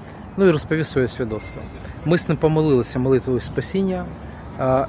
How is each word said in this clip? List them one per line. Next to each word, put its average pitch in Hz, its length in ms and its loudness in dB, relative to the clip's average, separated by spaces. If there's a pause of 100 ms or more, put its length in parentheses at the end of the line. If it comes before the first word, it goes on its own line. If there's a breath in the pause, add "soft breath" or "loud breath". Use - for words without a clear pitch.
(380 loud breath)
ну, 196 80 6
і 180 60 8
розповів 156 340 0
своє 127 220 2
свідоцтво. - 540 -6 (440 loud breath)
Ми 165 120 4
з - 120 0
ним 147 80 0
помолилися 151 640 4
молитвою 127 400 2
спасіння, 185 680 -2 (540 loud breath)
е, 131 300 2